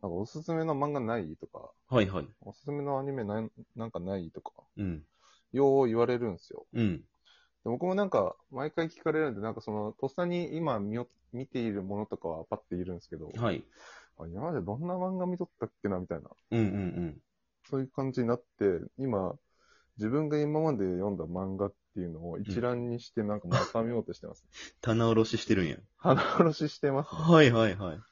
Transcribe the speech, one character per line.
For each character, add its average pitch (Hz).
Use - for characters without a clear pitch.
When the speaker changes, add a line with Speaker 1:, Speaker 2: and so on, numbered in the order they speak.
Speaker 1:
な 101
ん -
か、 85
「お 98
す 156
す 165
め 160
の 160
漫 147
画 143
な 117
い？」 82
と 80
か、 -
Speaker 2:
は 123
い 95
は 92
い。 69
Speaker 1:
「お 104
す -
す 143
め 143
の 139
ア 135
ニ 139
メ 131
な 104
ん-、 110
な 113
ん 110
か 92
な 95
い？」 85
と -
か、 -
Speaker 2:
う 104
ん。 82
Speaker 1:
よ 135
う 127
言 113
わ 117
れ 120
る 117
ん 92
で 82
す -
よ。 -
Speaker 2:
う 117
ん。 92
Speaker 1:
で、 -
僕 127
も 185
な 202
ん 190
か、 98
毎 135
回 165
聞 -
か 160
れ 156
る 147
ん 107
で、 101
な 110
ん -
か 110
そ 113
の、 107
と -
っ 135
さ 175
に 175
今 151
見 104
よ-、 120
見 131
て -
い 113
る 98
も 98
の 107
と -
か -
は 82
パ 101
ッ -
て -
言 90
え -
る 90
ん 87
で 85
す -
け 85
ど、 80
Speaker 2:
は 113
い。 73
Speaker 1:
「あ、 82
今 87
ま 165
で 131
ど 101
ん 156
な 180
漫 185
画 180
見 180
と 175
っ -
た 117
っ -
け 104
な」 92
み 90
た 85
い 71
な。 -
Speaker 2:
う 117
ん -
う -
ん 107
う -
ん。 90
Speaker 1:
そ 135
う -
い 131
う -
感 135
じ 127
に 117
な 117
っ -
て、 92
今、 101
自 107
分 147
が 151
今 151
ま 160
で 98
読 92
ん 98
だ 82
漫 92
画 98
っ 101
て 95
い 87
う 87
の 82
を 82
一 104
覧 120
に 120
し -
て、 113
Speaker 2:
う -
ん。 104
Speaker 1:
な 104
ん 104
か -
ま 123
と -
め 117
よ 117
う -
と -
し -
て -
ま -
す。 -
Speaker 2:
<laughs> -
棚 113
卸 110
し -
し -
て 110
る 95
ん 80
や。 -
Speaker 1:
棚 165
卸 156
し -
し -
て 143
ま 139
す -
ね。 156
Speaker 2:
は 160
い 127
は 113
い 92
は 90
い。 -